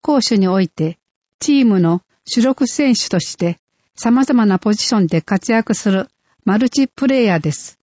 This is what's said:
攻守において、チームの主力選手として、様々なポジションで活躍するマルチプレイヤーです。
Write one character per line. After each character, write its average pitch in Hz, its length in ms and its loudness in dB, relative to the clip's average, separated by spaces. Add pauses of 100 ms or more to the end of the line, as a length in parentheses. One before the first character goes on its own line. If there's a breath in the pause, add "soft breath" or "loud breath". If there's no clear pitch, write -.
攻 302 120 -2
守 233 260 0
に 190 80 2
お 190 140 0
い 180 80 0
て、 160 300 -6 (400)
チ 277 220 0
ー 247 40 2
ム 202 140 2
の 170 220 2 (240)
主 - 160 -2
力 262 260 0
選 277 260 0
手 - 160 -4
と 185 100 0
し - 160 -10
て、 170 240 -4 (360)
様 240 300 2
々 240 200 2
な 190 140 2
ポ 214 140 0
ジ - 120 -4
シ 240 100 -2
ョ 208 40 2
ン 180 80 2
で 160 140 0
活 - 300 -4
躍 226 220 0
す 196 180 -2
る 190 180 -2 (340)
マ 196 140 0
ル 247 120 2
チ 269 180 0
プ - 200 -4
レ 262 160 2
イ - 20 2
ヤ 185 120 2
ー - 20 0
で 151 120 -4
す。 - 320 -12